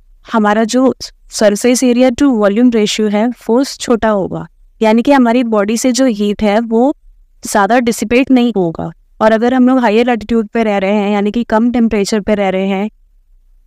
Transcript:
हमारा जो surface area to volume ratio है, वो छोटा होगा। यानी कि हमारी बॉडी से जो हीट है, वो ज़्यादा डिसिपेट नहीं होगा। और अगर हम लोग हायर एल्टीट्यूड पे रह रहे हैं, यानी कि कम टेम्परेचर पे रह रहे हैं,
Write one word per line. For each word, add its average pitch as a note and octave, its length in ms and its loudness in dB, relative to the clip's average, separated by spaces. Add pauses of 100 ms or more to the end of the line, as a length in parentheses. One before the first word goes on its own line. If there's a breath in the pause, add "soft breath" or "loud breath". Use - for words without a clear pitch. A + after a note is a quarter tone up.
(320)
हमारा G#3+ 320 0
जो B3 300 0 (360)
surface A3+ 520 0
area B3+ 300 2
to C#4+ 160 2 (120)
volume G#3 340 2
ratio G#3+ 380 0
है, G#3 160 0 (200)
वो B3 160 2
छोटा - 440 -2
होगा। E3+ 380 -4 (360)
यानी A3 200 2
कि C#4+ 100 2
हमारी B3 320 2
बॉडी A3 320 -2
से C4 160 0
जो C4 140 0
हीट G#3 360 -2
है, G#3 180 2
वो A#3 360 0 (480)
ज़्यादा G#3+ 340 2
डिसिपेट A#3+ 520 0
नहीं B3 260 2
होगा। E3+ 360 -4 (280)
और A3 120 4
अगर A#3 220 0
हम B3 140 4
लोग C4 100 2
हायर A#3 300 0
एल्टीट्यूड A3+ 400 -2
पे A#3 140 -2
रह G#3 160 -2
रहे G3 160 -2
हैं, G#3 180 0
यानी G3+ 180 -2
कि A#3 140 -4
कम A#3 280 0
टेम्परेचर A3 480 -2
पे G#3+ 140 -2
रह G3+ 140 -2
रहे F#3+ 200 -2
हैं, G3 220 -4 (760)